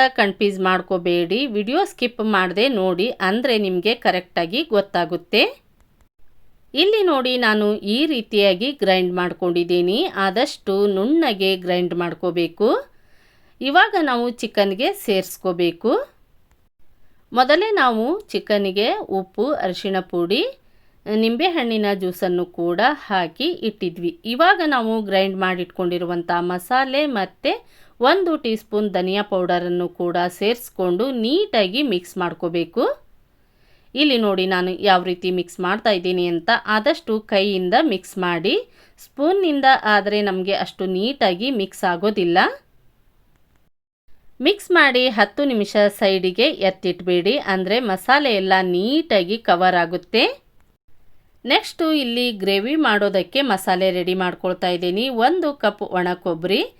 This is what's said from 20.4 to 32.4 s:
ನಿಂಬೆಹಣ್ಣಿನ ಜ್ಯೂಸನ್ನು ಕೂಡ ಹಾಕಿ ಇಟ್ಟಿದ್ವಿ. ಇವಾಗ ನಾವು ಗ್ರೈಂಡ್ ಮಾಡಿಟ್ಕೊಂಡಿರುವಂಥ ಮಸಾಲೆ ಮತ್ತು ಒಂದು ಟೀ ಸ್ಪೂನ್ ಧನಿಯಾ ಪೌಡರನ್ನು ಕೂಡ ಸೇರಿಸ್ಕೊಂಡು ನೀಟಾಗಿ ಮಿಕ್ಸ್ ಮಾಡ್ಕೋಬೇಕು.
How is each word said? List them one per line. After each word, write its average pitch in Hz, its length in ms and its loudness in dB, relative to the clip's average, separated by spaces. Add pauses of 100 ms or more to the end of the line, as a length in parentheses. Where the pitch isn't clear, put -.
ನಿಂಬೆಹಣ್ಣಿನ 233 880 0
ಜ್ಯೂಸನ್ನು 180 580 -2
ಕೂಡ 175 280 -2 (200)
ಹಾಕಿ 190 480 -4 (140)
ಇಟ್ಟಿದ್ವಿ. 175 500 -4 (120)
ಇವಾಗ 330 420 2
ನಾವು 240 260 0 (100)
ಗ್ರೈಂಡ್ 190 360 0
ಮಾಡಿಟ್ಕೊಂಡಿರುವಂಥ 180 920 -4 (120)
ಮಸಾಲೆ 254 680 0
ಮತ್ತು 220 420 -4 (480)
ಒಂದು 339 360 4
ಟೀ 240 200 -4
ಸ್ಪೂನ್ 208 340 -4
ಧನಿಯಾ 185 320 -2
ಪೌಡರನ್ನು 175 680 -2
ಕೂಡ 175 280 -4 (140)
ಸೇರಿಸ್ಕೊಂಡು 190 760 -2 (120)
ನೀಟಾಗಿ 240 680 0
ಮಿಕ್ಸ್ 190 340 -4
ಮಾಡ್ಕೋಬೇಕು. 170 680 -2 (1080)